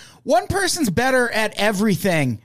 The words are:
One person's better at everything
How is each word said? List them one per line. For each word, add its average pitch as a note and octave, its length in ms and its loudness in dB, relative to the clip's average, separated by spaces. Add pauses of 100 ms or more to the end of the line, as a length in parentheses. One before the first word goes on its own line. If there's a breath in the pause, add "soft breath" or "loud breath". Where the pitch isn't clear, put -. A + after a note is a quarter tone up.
(220 loud breath)
One F4 260 2
person's F4 420 0
better B3 400 0
at G#3+ 260 -2
everything F#3 880 0